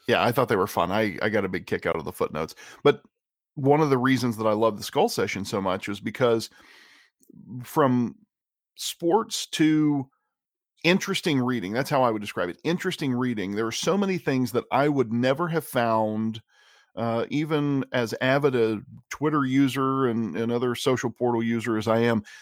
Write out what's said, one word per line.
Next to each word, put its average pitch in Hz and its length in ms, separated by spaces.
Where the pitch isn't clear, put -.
Yeah, 92 160
I 120 80
thought 120 160
they 117 80
were 92 100
fun. 87 280
I, 107 280
I 107 60
got 104 160
a 92 60
big 92 160
kick 92 200
out 82 120
of 78 80
the 92 80
footnotes. - 420
But 214 160
one 143 260
of 147 100
the 127 80
reasons 120 380
that 110 100
I 107 60
love 107 240
the 107 60
Skull 185 240
Session 101 380
so 101 160
much 95 260
was 101 120
because 113 500
from 123 520
sports - 760
to 151 580
interesting 175 560
reading, 120 320
that's 135 200
how 135 100
I 123 80
would 110 100
describe 92 300
it. 90 140
Interesting 165 500
reading. 120 380
There 110 160
are 113 40
so - 240
many 190 220
things 127 360
that 117 180
I 143 180
would 127 240
never 135 360
have 160 160
found, 110 760
uh, 117 340
even 147 600
as 120 300
avid 135 340
a 110 260
Twitter 147 340
user 135 640
and, 110 280
and 117 160
other 120 220
social 123 380
portal 117 320
user 113 340
as 107 100
I 113 120
am. 117 240